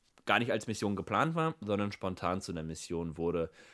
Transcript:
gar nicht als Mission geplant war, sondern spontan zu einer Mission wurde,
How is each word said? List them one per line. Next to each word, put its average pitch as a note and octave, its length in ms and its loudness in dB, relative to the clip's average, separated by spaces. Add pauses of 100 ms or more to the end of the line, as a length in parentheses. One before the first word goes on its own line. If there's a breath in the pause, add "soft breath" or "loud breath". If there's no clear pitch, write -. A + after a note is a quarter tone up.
(240)
gar G#2 140 6
nicht A#2 140 2
als - 140 0
Mission G#2 280 0
geplant G#2+ 400 2
war, D#3+ 260 0
sondern G2+ 320 0
spontan F#2 480 -2
zu - 120 -8
einer E2 100 -4
Mission D#2+ 540 -4
wurde, E2 340 0 (240 loud breath)